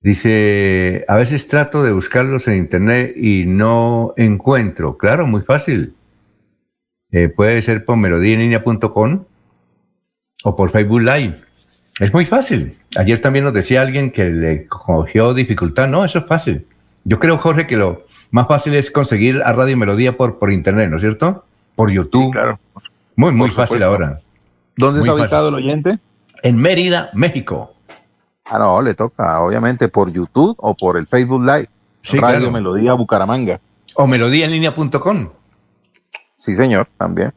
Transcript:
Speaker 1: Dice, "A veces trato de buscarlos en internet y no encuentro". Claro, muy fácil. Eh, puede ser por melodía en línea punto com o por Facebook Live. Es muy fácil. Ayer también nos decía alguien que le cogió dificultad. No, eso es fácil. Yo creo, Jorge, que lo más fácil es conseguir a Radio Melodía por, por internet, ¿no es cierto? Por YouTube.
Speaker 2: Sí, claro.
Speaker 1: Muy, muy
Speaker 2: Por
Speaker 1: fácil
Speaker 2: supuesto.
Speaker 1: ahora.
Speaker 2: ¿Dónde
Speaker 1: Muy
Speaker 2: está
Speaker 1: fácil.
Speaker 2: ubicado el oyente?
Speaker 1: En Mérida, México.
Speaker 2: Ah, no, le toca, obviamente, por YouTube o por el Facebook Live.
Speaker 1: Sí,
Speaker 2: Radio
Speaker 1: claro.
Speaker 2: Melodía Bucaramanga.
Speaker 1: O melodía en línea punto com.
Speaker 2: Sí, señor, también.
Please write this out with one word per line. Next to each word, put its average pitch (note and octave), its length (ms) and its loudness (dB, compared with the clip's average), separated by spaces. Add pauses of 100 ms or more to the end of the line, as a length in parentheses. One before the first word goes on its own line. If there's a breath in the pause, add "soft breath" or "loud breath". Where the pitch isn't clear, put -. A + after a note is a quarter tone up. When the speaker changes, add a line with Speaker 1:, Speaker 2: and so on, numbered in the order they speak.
Speaker 1:
Dice, G2+ 1040 2
"A G2 80 2
veces B2 320 0
trato D3 360 0
de A#2+ 80 2
buscarlos B2+ 560 -2
en G#2+ 100 2
internet A2 580 0
y G2 300 0
no A#2 720 0
encuentro". G#2 800 0
Claro, C#3 300 0
muy G#2+ 140 0
fácil. C3 520 -2 (1160)
Eh, F2 180 4
puede G2+ 320 2
ser G#2+ 240 -2
por A#2+ 120 0
melodía F#2+ 360 2
en A2 60 0
línea A2+ 240 2
punto A2+ 260 0
com C#3 360 0 (1160)
o F#2+ 120 -2
por F#2 160 0
Facebook G#2+ 300 2
Live. A#2+ 360 0 (600)
Es G2+ 140 0
muy F3 120 4
fácil. A3 520 -2 (180)
Ayer G#2 240 2
también C#3 260 0
nos C#3 80 -2
decía B2+ 280 2
alguien C3 300 -2
que F#2+ 140 -2
le E2 400 -2
cogió G#2+ 680 0
dificultad. B2 520 0
No, D#3 160 0
eso F3+ 160 -2
es D3+ 60 -8
fácil. D#3 400 -2 (380)
Yo G#2+ 160 0
creo, D#3+ 180 2
Jorge, D#3+ 300 0
que A#2+ 100 -2
lo F#2 280 -2 (260 loud breath)
más A#2+ 160 2
fácil D3 260 0
es C#3+ 160 0
conseguir B2+ 540 0
a A#2+ 100 0
Radio B2+ 240 0
Melodía A2+ 400 0
por, B2 220 -2
por G2 120 0
internet, G2 380 0
¿no D#2 80 -4
es F2 60 -4
cierto? D#3 420 -2 (300)
Por G#2+ 160 2
YouTube. A#2+ 360 2
Speaker 2:
Sí, B2+ 40 -4
claro. A2+ 280 -4 (560)
Speaker 1:
Muy, D3+ 180 4
muy A#2+ 160 2
Speaker 2:
Por F2+ 80 -6
Speaker 1:
fácil A#2 220 0
Speaker 2:
supuesto. F#2 240 2
Speaker 1:
ahora. C#2+ 160 -6 (580)
Speaker 2:
¿Dónde C#3 240 2
Speaker 1:
Muy - 80 2
Speaker 2:
está - 20 2
Speaker 1:
fácil. D3+ 100 0
Speaker 2:
ubicado D3+ 280 0
el C#3+ 60 -2
oyente? D3+ 440 -2 (420)
Speaker 1:
En B2 160 2
Mérida, F3 560 0
México. A2+ 640 -4 (680)
Speaker 2:
Ah, G#2+ 140 -6
no, G2+ 220 2
le B2 120 -2
toca, F2 480 -4
obviamente, A#2 460 0
por F#2 240 -2
YouTube C3+ 460 0
o G#2 180 -2
por F2+ 220 -2
el D#2 100 -4
Facebook B2 380 0
Live. C#3 240 0 (320)
Speaker 1:
Sí, - 160 -4
Speaker 2:
Radio B2 220 2
Speaker 1:
claro. B2 120 0
Speaker 2:
Melodía G#2+ 420 0
Bucaramanga. G#2+ 680 -2 (360)
Speaker 1:
O C#3+ 120 2
melodía B2+ 380 2
en D#3 60 -2
línea D#3+ 240 -2
punto C#3 240 -2
com. E3+ 300 -2 (1080)
Speaker 2:
Sí, - 200 -6
señor, A#2 320 2 (100)
también. F2+ 400 -4